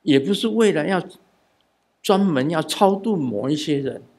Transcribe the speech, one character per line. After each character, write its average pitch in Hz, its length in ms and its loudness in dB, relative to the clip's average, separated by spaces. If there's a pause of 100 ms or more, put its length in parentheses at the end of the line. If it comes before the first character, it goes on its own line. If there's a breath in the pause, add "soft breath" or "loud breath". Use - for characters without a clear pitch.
也 135 180 2
不 190 140 -2
是 226 140 -2
为 214 240 2
了 156 160 -2
要 185 200 -2 (920)
专 190 180 2
门 156 300 0
要 165 140 0
超 196 320 2
度 202 200 -4
某 131 340 -4
一 151 60 0
些 147 220 -4
人 135 240 -8 (180)